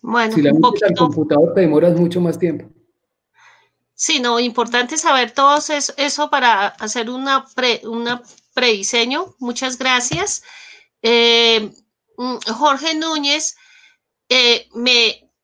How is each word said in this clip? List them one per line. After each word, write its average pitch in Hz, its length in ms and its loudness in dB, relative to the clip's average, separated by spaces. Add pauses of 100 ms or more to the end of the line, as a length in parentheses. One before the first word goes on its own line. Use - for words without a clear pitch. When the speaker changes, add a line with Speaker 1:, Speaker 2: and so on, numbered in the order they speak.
Speaker 1:
Bueno, 226 320 0
Speaker 2:
Si 156 80 4
la 143 100 4
Speaker 1:
un 156 80 4
Speaker 2:
metes 196 220 2
al 202 80 2
Speaker 1:
poquito. 170 160 2
Speaker 2:
computador 156 480 2
te 190 80 4
demoras 165 320 4
mucho 175 260 0
más 165 180 -2
tiempo. 160 320 -4 (1200)
Speaker 1:
Sí, 311 260 -2
no, 240 180 0
importante 240 580 -2
saber 254 360 0
todo 285 260 4
eso, 294 380 -4
eso 294 340 -2
para 226 380 2
hacer 226 420 -8
una 269 340 -2 (100)
pre-, 247 300 -2
una 233 380 -6 (320)
prediseño. 240 840 -2
Muchas 247 380 -6
gracias. 269 680 -2 (600)
Eh, 233 680 2 (460)
mm, 247 200 -6 (180)
Jorge 285 400 0
Núñez, 311 600 -4 (720)
eh, 240 440 2
me, 240 580 0 (140)